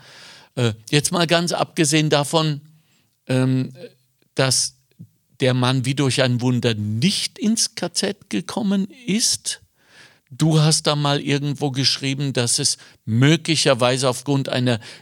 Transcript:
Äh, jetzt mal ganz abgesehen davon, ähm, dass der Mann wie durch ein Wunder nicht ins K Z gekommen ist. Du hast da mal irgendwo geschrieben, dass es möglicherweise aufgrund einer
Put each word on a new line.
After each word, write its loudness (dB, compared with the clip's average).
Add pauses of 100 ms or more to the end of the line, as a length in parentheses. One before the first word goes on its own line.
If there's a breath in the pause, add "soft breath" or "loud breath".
(560 loud breath)
Äh, 0 (160)
jetzt 0
mal 0
ganz 0
abgesehen 0
davon, 0 (680 soft breath)
ähm, 0 (600)
dass -2 (680)
der 2
Mann 0
wie -2
durch 0
ein 0
Wunder 0
nicht -2
ins -2
K -8
Z -6
gekommen -2 (180)
ist. -2 (720 soft breath)
Du 2
hast 2
da 2
mal 0
irgendwo -2
geschrieben, -2
dass 0
es -2 (280 loud breath)
möglicherweise 2
aufgrund -2
einer 0 (220 loud breath)